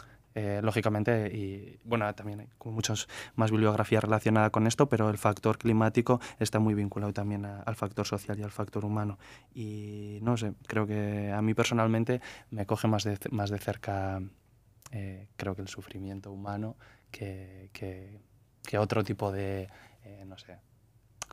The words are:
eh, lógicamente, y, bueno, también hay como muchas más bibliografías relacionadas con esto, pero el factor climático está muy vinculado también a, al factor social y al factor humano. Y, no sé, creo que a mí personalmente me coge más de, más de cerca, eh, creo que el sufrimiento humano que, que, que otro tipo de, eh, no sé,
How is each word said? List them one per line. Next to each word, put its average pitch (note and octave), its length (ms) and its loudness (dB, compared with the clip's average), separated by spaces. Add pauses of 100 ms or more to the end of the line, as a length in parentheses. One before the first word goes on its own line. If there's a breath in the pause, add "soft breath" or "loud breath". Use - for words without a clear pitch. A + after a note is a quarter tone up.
(340 loud breath)
eh, G2+ 280 -2
lógicamente, G#2+ 720 2
y, G2 520 -8
bueno, A2 280 0
también G#2 280 -10
hay A#2 60 -16 (100)
como A2+ 180 -8
muchas A2 320 -2 (300 loud breath)
más A2 140 4
bibliografías A2 520 6
relacionadas G#2+ 480 6
con A2 160 4
esto, C#3+ 220 6
pero A2 200 4
el G#2 80 0
factor G#2+ 400 4
climático A#2 640 4 (200 loud breath)
está A2 200 2
muy A2 140 6
vinculado G2+ 400 -2
también G2+ 320 -4
a, G2+ 160 -10
al A2+ 160 -4
factor G2+ 280 -2
social G#2 320 -4
y G#2+ 60 -6
al G#2 80 -8
factor G#2 320 -6
humano. G#2 340 -2 (360 soft breath)
Y, G#2 680 -10
no A#2+ 120 2
sé, A2 160 -2 (160)
creo G#2+ 200 0
que G#2 440 -2
a G#2 100 -2
mí A2 120 2
personalmente A2+ 640 2 (320 loud breath)
me G#2 140 -4
coge A2 240 0
más G#2 160 2
de, G2+ 120 -2 (140)
más G2+ 180 -2
de G#2 80 -2
cerca, F#2+ 640 -4 (680)
eh, G2 460 -12
creo G2 180 -4
que G2 60 -8
el G2 80 -10
sufrimiento G2 640 -12
humano G2+ 420 -6 (360 soft breath)
que, F#2+ 600 -12
que, F#2+ 480 -12 (480)
que G#2+ 100 -2
otro G#2+ 280 2
tipo G2+ 260 -2
de, G2 380 -6 (340 soft breath)
eh, G2+ 240 -20
no F#2+ 100 -18
sé, F2+ 200 -20 (760)